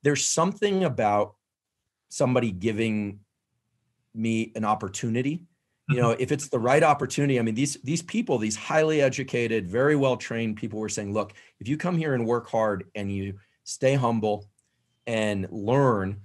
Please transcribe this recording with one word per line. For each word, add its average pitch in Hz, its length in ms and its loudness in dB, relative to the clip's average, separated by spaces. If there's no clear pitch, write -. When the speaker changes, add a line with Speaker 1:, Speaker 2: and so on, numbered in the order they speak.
Speaker 1:
there's 143 220 2
something 190 600 0
about 104 500 0
somebody 123 420 2
giving 104 680 -2
me 113 400 -2
an 110 100 -4
opportunity. 113 800 -2
You 123 120 2
know, 120 100 6
Speaker 2:
Mm-hmm. 117 120 0
Speaker 1:
if 127 100 -2
it's 143 160 -4
the 127 100 -2
right 127 240 4
opportunity, 143 560 2
I 117 40 2
mean, 113 120 0
these, 139 280 -2
these 165 200 -4
people, 214 360 -2
these 107 180 -2
highly 156 440 2
educated, 120 680 0
very 131 260 4
well-trained 117 640 0
people 107 240 -6
were 107 80 -4
saying, 101 240 -6
"Look, 104 220 -2
if 101 80 -10
you 147 80 0
come 175 200 -2
here 156 180 0
and 117 120 0
work 117 240 0
hard 107 360 0
and 101 140 -6
you 98 280 -6
stay - 320 0
humble 110 560 0
and 107 440 -2
learn 104 760 0